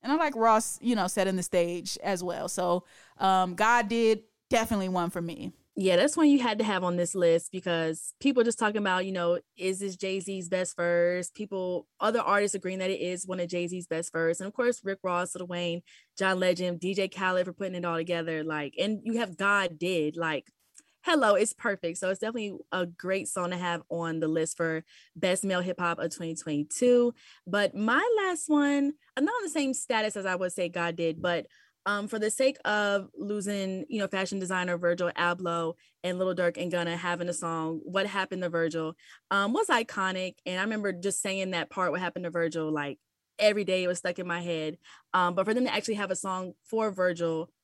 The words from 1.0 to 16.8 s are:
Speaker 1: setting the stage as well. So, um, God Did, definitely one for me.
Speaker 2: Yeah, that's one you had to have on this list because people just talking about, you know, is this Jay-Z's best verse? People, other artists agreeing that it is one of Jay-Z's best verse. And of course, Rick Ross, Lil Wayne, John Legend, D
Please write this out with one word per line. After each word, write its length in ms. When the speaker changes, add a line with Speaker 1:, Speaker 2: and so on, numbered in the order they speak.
Speaker 1:
setting 300
the 80
stage 580
as 220
well. 240
So, 380
um, 340
God 340
Did, 360
definitely 400
one 220
for 100
me. 300
Speaker 2:
Yeah, 200
that's 220
one 100
you 120
had 180
to 80
have 180
on 120
this 180
list 380
because 680
people 240
just 140
talking 220
about, 260
you 60
know, 260
is 240
this 160
Jay-Z's 540
best 260
verse? 540
People, 560
other 200
artists 360
agreeing 240
that 100
it 100
is 280
one 120
of 80
Jay-Z's 380
best 260
verse. 280
And 80
of 60
course, 300
Rick 200
Ross, 320
Lil 100
Wayne, 380
John 220
Legend, 400
D 160